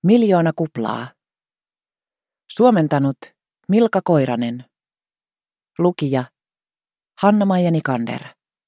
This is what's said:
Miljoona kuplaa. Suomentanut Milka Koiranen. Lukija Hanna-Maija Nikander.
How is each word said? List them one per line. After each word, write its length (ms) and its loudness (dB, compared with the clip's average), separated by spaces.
Miljoona 540 2
kuplaa. 520 -6
Suomentanut 680 2
Milka 360 2
Koiranen. 600 -2
Lukija 460 -2
Hanna-Maija 480 2
Nikander. 540 -4